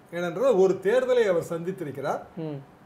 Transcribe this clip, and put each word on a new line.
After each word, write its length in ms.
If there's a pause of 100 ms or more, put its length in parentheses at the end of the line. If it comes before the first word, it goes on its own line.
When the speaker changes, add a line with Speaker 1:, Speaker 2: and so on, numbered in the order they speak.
(140)
Speaker 1:
ஏனென்றால், 400
ஒரு 300
தேர்தலை 440
அவர் 220
சந்தித்திருக்கிறார். 720 (160)
Speaker 2:
ம். 240 (260)